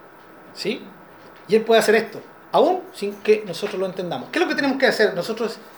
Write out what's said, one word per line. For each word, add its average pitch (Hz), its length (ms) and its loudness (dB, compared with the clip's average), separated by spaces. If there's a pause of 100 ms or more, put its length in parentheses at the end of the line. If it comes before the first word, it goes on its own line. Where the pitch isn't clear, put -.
(560)
¿Sí? 233 280 -6 (640)
Y 196 80 4
Él 220 80 6
puede 226 160 4
hacer 214 160 4
esto, - 260 -2 (300)
aún 311 320 4 (100)
sin 202 280 -8
que 214 260 2
nosotros 185 320 -8
lo 190 60 -2
entendamos. 175 440 -8
¿Qué 294 100 -2
es 349 40 2
lo 311 60 0
que 294 60 -4
tenemos 269 220 0
que 262 100 2
hacer 208 260 2
nosotros? 214 440 -6 (200)